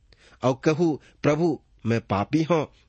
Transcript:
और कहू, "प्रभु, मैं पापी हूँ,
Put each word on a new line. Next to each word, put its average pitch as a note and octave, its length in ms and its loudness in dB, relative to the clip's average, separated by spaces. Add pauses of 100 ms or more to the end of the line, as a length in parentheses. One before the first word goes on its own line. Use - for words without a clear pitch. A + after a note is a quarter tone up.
(440)
और B2+ 200 0
कहू, D#3 380 0 (220)
"प्रभु, D3+ 380 0 (240)
मैं A2+ 160 0
पापी G2+ 420 0
हूँ, D#3 240 0 (220)